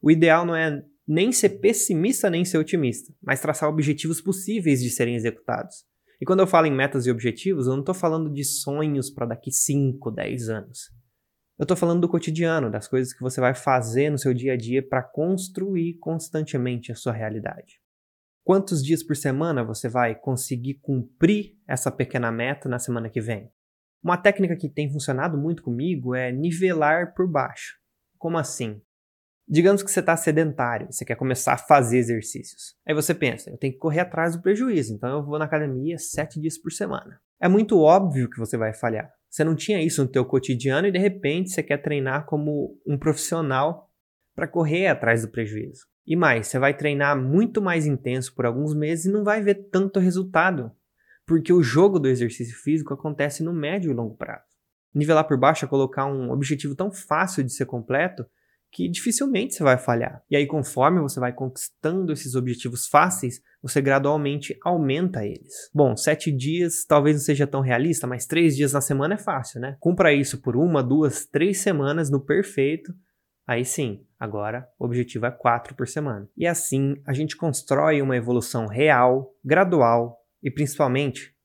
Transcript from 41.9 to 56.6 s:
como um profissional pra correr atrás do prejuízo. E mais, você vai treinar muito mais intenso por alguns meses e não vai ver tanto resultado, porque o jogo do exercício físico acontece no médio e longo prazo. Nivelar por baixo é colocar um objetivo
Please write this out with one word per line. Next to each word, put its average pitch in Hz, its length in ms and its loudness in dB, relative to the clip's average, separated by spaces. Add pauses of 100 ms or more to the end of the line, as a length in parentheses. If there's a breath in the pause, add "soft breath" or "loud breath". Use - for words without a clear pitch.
como 147 600 -2
um 143 100 0
profissional 151 960 -2 (420)
pra 165 140 -4
correr 170 400 0
atrás 117 360 2
do 113 40 -6
prejuízo. 107 580 -8 (220)
E 160 80 0
mais, 131 320 4
você - 100 -4
vai 139 200 2
treinar 143 440 0
muito 202 400 2
mais 170 240 0
intenso 127 480 -2
por 120 120 -2
alguns 139 280 -2
meses 156 320 -2
e 190 60 2
não 208 120 0
vai 214 180 2
ver 196 280 0
tanto 190 300 2
resultado, 180 720 2 (540 soft breath)
porque 165 260 2
o 180 120 8
jogo 170 360 4
do 139 80 2
exercício 120 480 -2
físico 151 380 -2
acontece 143 500 -4
no 170 80 -4
médio 165 400 -2
e - 20 0
longo 117 220 -4
prazo. - 300 -12 (480)
Nivelar 156 340 4
por 143 100 2
baixo 143 280 2
é - 20 -8
colocar 135 380 0
um 135 260 -4
objetivo 139 420 -4